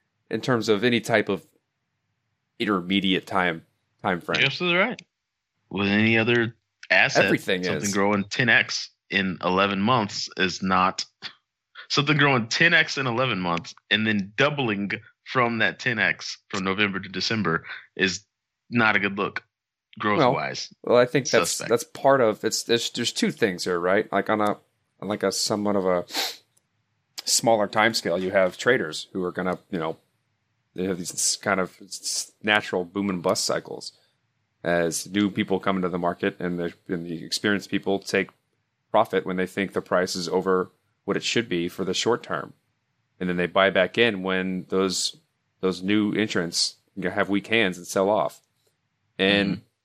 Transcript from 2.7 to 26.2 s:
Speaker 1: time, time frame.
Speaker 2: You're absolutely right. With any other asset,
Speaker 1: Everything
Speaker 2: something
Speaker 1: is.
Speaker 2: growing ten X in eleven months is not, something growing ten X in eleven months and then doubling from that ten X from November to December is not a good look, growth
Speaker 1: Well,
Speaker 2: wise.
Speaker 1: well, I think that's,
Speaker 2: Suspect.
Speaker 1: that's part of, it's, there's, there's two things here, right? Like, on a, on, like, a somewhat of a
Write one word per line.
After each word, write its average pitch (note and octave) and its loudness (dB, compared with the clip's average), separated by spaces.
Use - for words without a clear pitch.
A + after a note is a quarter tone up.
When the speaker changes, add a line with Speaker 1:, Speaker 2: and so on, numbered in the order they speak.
Speaker 1:
time, F2+ 0
time F2+ -2
frame. - -2
Speaker 2:
You're C3 4
absolutely F3 -2
right. G#3+ -2
With G2+ -2
any G#2+ 2
other A#2 0
asset, A2+ 4
Speaker 1:
Everything G2 -2
Speaker 2:
something D#2+ -2
Speaker 1:
is. G2+ -2
Speaker 2:
growing G2+ 2
ten B2 -2
X - 2
in F#2+ 0
eleven F#2+ 2
months A2 0
is F#2 -2
not, F#2 2
something D3 0
growing C3+ 4
ten E3 2
X D#3+ 2
in C3+ -2
eleven A#2+ 0
months E2+ -2
and G#2+ 2
then G#2 0
doubling B2 0
from A#2 0
that G2 0
ten A#2 -2
X E2+ -2
from G2 -4
November F#2+ 0
to G2 -10
December F#2 -2
is F#2 -2
not A2 2
a G2+ 0
good G2 -4
look, - -4
growth G#2 2
Speaker 1:
Well, C3 4
Speaker 2:
wise. C#2 -6
Speaker 1:
well, A#2 4
I B2 6
think C3 -2
that's, G#2+ 2
Speaker 2:
Suspect. - -4
Speaker 1:
that's A#2 2
part C#3 2
of, G#2+ 0
it's, - -2
there's, A#2 0
there's A#2 -4
two G#3 0
things G2 -2
here, F2+ 0
right? F#2 2
Like, G2 0
on G#2+ 2
a, G#2 0
on, F#2+ -10
like, G#2 -4
a G2 2
somewhat G#2 -2
of F#2+ 0
a F2+ 2